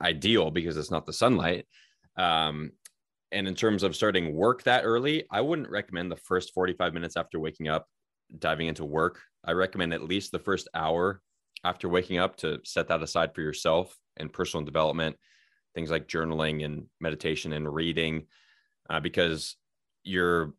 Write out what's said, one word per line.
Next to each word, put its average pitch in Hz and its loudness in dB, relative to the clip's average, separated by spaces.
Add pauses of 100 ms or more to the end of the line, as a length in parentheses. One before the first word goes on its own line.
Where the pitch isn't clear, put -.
ideal 85 2
because 82 -2
it's 76 -4
not 80 -2
the 76 -8
sunlight. 90 2 (520)
Um, 80 0 (600)
and 98 -2
in 92 -4
terms 104 2
of 90 2
starting 92 2
work 107 2
that 123 4
early, 127 2
I 101 0
wouldn't 151 -2
recommend 90 -4
the 80 -8
first - -4
forty-five 90 0
minutes 85 -6
after 85 -4
waking 78 -6
up, 78 0 (500)
diving 80 0
into 80 -4
work. 80 0 (240)
I 85 2
recommend 90 0
at 82 -4
least 92 -2
the 90 -2
first 95 -2
hour 85 0 (420)
after 90 -2
waking 90 2
up 90 2
to 78 -2
set 85 -2
that 82 2
aside 80 0
for - -6
yourself 80 2 (220)
and 78 -8
personal 82 -4
development, 78 0 (560)
things 80 -4
like 78 -2
journaling 80 -2
and 76 -8 (140)
meditation 78 -4
and 76 -4
reading, 80 -2 (640)
uh, 80 0
because 82 0 (480)
your, 87 2